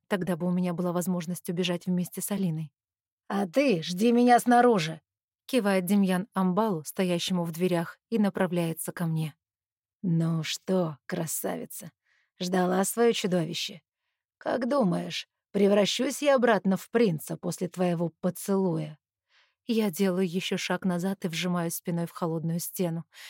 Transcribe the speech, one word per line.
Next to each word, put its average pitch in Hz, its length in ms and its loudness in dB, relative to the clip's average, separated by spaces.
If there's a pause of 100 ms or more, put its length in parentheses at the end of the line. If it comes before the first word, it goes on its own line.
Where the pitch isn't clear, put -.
Тогда 180 280 -2
бы 170 120 -2
у 180 40 0
меня 180 220 0
была 175 180 -2
возможность 175 580 -4
убежать 175 360 -2
вместе 180 360 -2
с - 100 -6
Алиной. 160 400 -4 (560)
«А 202 200 -2
ты 214 340 2
жди 180 300 0
меня 240 280 6
снаружи», 233 640 4 (440)
кивает 196 400 2
Демьян 185 480 2
Амбалу, 185 500 0
стоящему 180 600 -2
в 170 80 -6
дверях, 170 480 -2 (100)
и 226 100 0
направляется 175 720 0
ко 175 140 -6
мне. 160 300 -2 (680)
«Ну 165 420 0
что, 170 640 -2
красавица, 175 840 -8 (480)
ждала 180 440 0
свое 233 300 2
чудовище? 170 680 -2 (560)
Как 254 300 -2
думаешь, 180 640 0 (220)
превращусь 208 680 2
я 285 140 4
обратно 208 420 4
в - 120 -10
принца 175 480 0
после 175 320 -6
твоего 175 400 0 (120)
поцелуя?» 175 800 -2 (680)
Я 220 240 0
делаю 190 360 2
еще 180 300 -2
шаг - 280 -2
назад 180 380 -2
и 180 60 -2
вжимаюсь 170 460 -2
спиной 170 300 -4
в - 60 -8
холодную 165 480 -4
стену. 165 460 -4 (240)